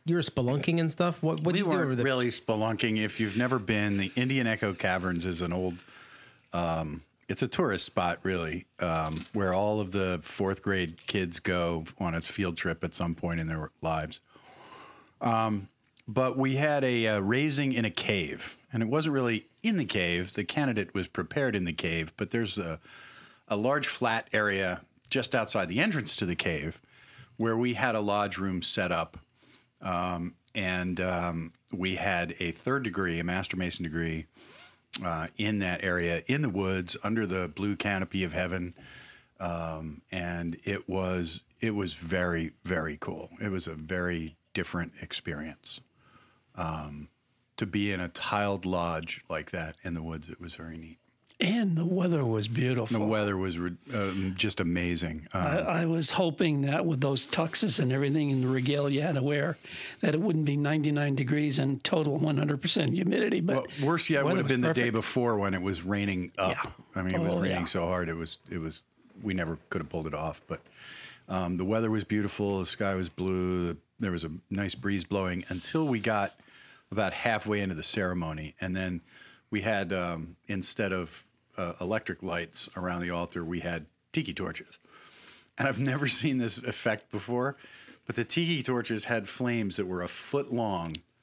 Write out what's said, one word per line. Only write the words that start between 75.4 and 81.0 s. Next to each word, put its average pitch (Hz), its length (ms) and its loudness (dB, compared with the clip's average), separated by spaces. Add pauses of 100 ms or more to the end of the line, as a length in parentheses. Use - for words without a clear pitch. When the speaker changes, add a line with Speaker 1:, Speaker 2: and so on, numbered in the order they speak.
Speaker 2:
until 151 380 -2
we 120 120 2
got 104 360 2 (540)
about 98 220 0
halfway 107 480 0
into 95 160 -2
the - 80 -6
ceremony. 85 800 -2
And 92 160 -2
then 90 240 -2 (480)
we 104 120 0
had, 98 300 0
um, 85 460 -2 (100)
instead 98 460 -2
of, 90 320 -6 (300)